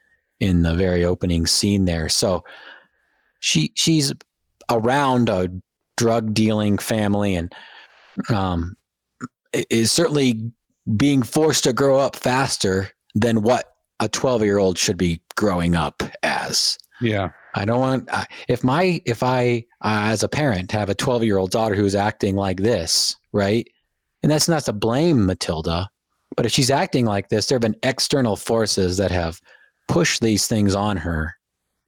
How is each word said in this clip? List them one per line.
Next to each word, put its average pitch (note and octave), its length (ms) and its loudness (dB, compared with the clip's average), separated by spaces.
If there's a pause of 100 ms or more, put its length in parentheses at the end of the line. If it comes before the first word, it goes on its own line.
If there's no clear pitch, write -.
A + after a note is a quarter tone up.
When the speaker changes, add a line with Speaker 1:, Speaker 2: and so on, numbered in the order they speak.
(380)
Speaker 1:
in F2+ 240 2
the E2 120 2
very F2+ 300 2
opening F2 420 0
scene G2+ 400 0
there. E2 220 -2
So F2+ 360 -2 (960)
she, - 340 -2
she's D3+ 380 2 (580)
around B2 580 2
a F#2 200 0 (480)
drug A2+ 380 0
dealing G#2+ 440 2
family G2+ 560 0
and, F2 180 -4 (800)
um, F#2 460 -2 (800)
i-, B2 160 -2
is A2+ 200 2
certainly C3 640 0 (440)
being C#3 260 4
forced D#3 420 2
to C#3 80 2
grow C3+ 260 4
up C3+ 180 0
faster G2 720 -2 (240)
than A2+ 280 2
what A#2+ 320 0 (260)
a A2 80 -2
twelve-year-old G2+ 720 2
should G2 200 -2
be F2 220 0 (160)
growing F2 380 0
up D#2 280 -4 (200)
as. - 560 -4 (220)
Speaker 2:
Yeah. G#2 300 -2 (260)
Speaker 1:
I G2 80 -4
don't A#2 160 0
want, C3 320 -2
I, - 140 -4 (220)
if B2 160 -2
my, D#3 420 2
if A#2 160 -2
I, B2 420 0 (180)
uh, A2 280 -2
as G#2+ 140 0
a G2+ 40 -2
parent, A2 440 -2
have G#2 180 -2
a G2 40 0
twelve-year-old G#2+ 580 0
daughter A2+ 240 0
who's G2+ 180 2
acting G2+ 400 0
like G2 240 -2
this, G2 560 0 (180)
right? G2+ 340 0 (560)
And D3 100 2
that's D3+ 160 0
not D#3+ 160 0
to A#2 80 -4
blame A#2 540 2
Matilda, E2+ 640 -4 (480)
but A#2+ 100 0
if G#2+ 60 -2
she's C3 180 2
acting C#3+ 360 0
like G2+ 220 -2
this, A2 180 0
there C#3 100 2
have A#2 60 0
been A2 220 0
external B2+ 520 0
forces G2 600 0
that F#2 160 0
have E2+ 280 -4 (460)
pushed - 360 0
these A2 260 2
things G#2 260 2
on G2+ 220 -2
her D#2+ 400 -6 (520)